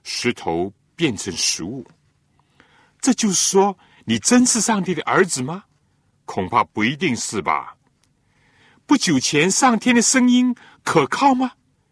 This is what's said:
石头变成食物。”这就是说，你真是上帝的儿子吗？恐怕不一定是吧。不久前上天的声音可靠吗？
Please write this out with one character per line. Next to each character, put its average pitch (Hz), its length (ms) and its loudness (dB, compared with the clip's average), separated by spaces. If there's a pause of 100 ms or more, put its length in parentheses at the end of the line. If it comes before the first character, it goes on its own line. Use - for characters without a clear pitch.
石 - 300 -6
头 87 400 -6 (240)
变 147 200 -2
成 92 180 -10
食 - 280 -4
物。” 117 240 -12 (1120)
这 247 140 2
就 220 140 -2
是 185 60 0
说， 196 440 2 (260)
你 113 140 0
真 247 260 4
是 240 160 0
上 202 220 0
帝 175 120 -4
的 151 100 -6
儿 143 200 2
子 160 180 -4
吗？ 165 220 -10 (600)
恐 95 240 -6
怕 110 160 2
不 - 180 -6
一 131 140 -2
定 135 180 -2
是 110 260 -6
吧。 73 360 -4 (1120)
不 285 120 4
久 151 200 0
前 156 320 2
上 240 280 2
天 240 160 0
的 233 80 4
声 247 280 2
音 247 240 4 (280)
可 151 240 2
靠 269 280 2
吗？ 254 180 -2 (400)